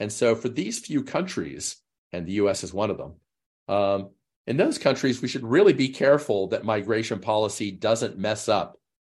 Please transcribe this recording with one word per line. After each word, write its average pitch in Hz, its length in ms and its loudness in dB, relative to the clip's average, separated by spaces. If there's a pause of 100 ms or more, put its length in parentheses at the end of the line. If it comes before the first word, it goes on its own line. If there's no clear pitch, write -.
And 107 120 -6
so 117 220 2
for 113 140 -4
these 160 320 -6
few 147 240 -2
countries, 147 720 -6 (360)
and 87 140 -6
the 92 60 -6
U 101 180 4
S 95 140 -4
is - 100 -10
one 101 160 -2
of - 80 -4
them, - 160 -14 (540)
um, 98 420 0 (380)
in 120 80 -2
those 269 220 2
countries, 131 440 2
we 127 60 -4
should 123 160 -6
really 160 280 6
be 127 160 0
careful 131 600 2
that 101 160 -2
migration 107 560 -2
policy 107 500 0
doesn't 107 480 0
mess 104 300 -2
up 101 280 0 (260)